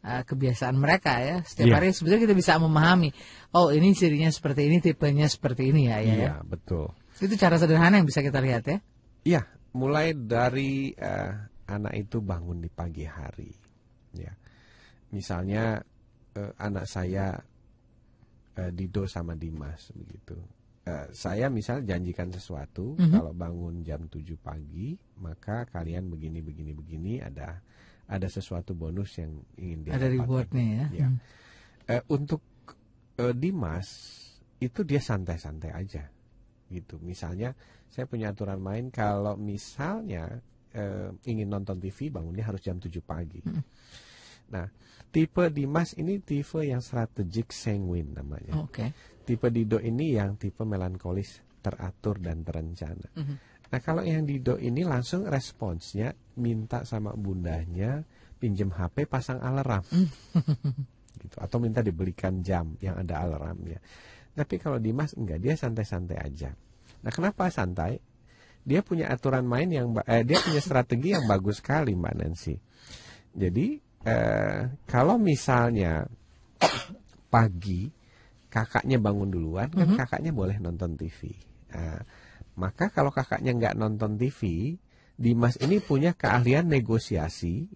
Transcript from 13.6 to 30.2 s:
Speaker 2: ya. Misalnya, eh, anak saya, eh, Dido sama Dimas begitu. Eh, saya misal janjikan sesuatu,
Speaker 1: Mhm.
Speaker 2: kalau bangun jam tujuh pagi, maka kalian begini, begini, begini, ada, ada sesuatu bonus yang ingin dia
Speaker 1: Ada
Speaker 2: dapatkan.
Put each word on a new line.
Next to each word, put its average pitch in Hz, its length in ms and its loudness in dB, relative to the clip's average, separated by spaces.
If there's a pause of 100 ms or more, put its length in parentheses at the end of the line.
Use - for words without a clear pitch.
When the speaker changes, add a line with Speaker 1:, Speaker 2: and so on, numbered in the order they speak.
Speaker 2:
ya. 85 220 -12 (800)
Misalnya, 101 640 -2 (560)
eh, 101 240 -8
anak 98 320 -4
saya, 92 480 -4 (1200)
eh, 90 160 -4
Dido 95 320 -4
sama 82 320 -8
Dimas 80 560 -10
begitu. 80 400 -18 (480)
Eh, 73 320 -10
saya 101 320 -2
misal 123 400 -4
janjikan 90 480 -4
sesuatu, 90 640 -10
Speaker 1:
Mhm. 170 160 6
Speaker 2:
kalau 82 160 2
bangun 85 560 -8
jam 78 240 -8
tujuh 80 320 -12
pagi, 78 560 -10 (240)
maka 104 480 -8
kalian 87 400 -6
begini, 80 320 -8
begini, 78 320 -12
begini, 80 380 -8 (100)
ada, 71 400 -12 (480)
ada 95 160 -4
sesuatu 90 480 -8
bonus 85 480 -6
yang 78 80 -8 (320)
ingin 85 240 -8
dia 78 80 -6
Speaker 1:
Ada 131 160 0
Speaker 2:
dapatkan. 127 160 0